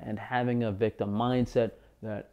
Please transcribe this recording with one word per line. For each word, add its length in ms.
and 180
having 440
a 80
victim 420
mindset 580
that 300